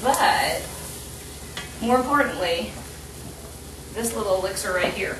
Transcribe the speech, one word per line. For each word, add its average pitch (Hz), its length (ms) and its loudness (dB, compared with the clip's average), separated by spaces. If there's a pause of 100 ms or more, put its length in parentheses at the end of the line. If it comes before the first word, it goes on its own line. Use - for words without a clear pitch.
But, - 580 4 (1200)
more 247 140 6
importantly, 254 720 2 (1200)
this 226 200 -2
little 202 200 4
elixir 190 380 0
right 175 200 2
here. - 260 -2